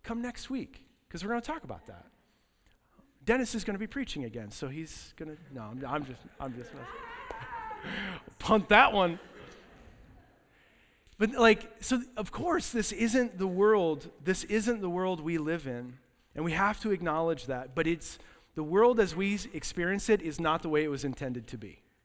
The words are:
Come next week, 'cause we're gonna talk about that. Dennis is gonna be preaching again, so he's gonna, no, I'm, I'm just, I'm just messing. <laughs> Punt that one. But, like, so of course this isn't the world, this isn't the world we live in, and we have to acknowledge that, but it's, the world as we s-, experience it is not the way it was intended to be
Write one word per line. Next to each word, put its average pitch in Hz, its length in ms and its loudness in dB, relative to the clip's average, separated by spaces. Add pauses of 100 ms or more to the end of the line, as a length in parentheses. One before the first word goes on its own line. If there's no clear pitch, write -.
Come 233 200 -6
next - 260 -10
week, - 360 -8 (240)
'cause 165 140 -10
we're 208 80 -6
gonna 233 100 0
talk 302 240 -8
about 110 220 -12
that. 90 200 -18 (1160)
Dennis 240 300 0
is 214 100 -4
gonna 196 140 -4
be 220 80 -6
preaching 214 380 -6
again, 110 260 -10
so - 180 -8
he's 156 480 -12
gonna, 156 200 -12 (160)
no, 123 100 -12
I'm, 127 240 -10
I'm 143 200 -4
just, 127 140 -14 (200)
I'm 135 140 -8
just 123 180 -12
messing. 147 160 -14 (720)
<laughs> 415 800 -10
Punt - 300 2
that 220 240 10
one. 180 260 2 (2000)
But, 220 140 2
like, 226 380 6 (100)
so 254 200 2 (160)
of 208 140 -6
course 339 400 0
this 220 220 0
isn't 226 460 2
the 190 80 0
world, 180 600 4 (140)
this 180 220 0
isn't 214 360 0
the 185 80 -2
world 185 320 0
we 165 160 -2
live 156 300 -2
in, 123 320 -8 (360)
and 156 100 -4
we 170 80 0
have 196 280 2
to 214 120 0
acknowledge 165 540 0
that, 131 280 -6
but 160 120 2
it's, 165 320 -2 (360)
the 156 80 -4
world 220 380 6
as 165 160 4
we 196 180 2
s-, 196 180 -6
experience 180 560 -2
it 208 140 6
is 160 180 -4
not 165 220 2
the 170 60 -4
way 151 160 4
it 151 40 0
was 139 160 -2
intended 123 440 -4
to 120 100 -10
be 98 240 -14 (220)